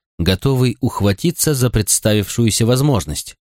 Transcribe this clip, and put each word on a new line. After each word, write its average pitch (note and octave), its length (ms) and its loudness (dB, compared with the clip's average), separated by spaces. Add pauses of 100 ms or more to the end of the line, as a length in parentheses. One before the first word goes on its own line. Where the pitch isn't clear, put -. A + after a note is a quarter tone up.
(180)
готовый B2+ 640 0
ухватиться C3 760 -2
за B2+ 160 0
представившуюся G#2+ 960 0
возможность. B2 760 0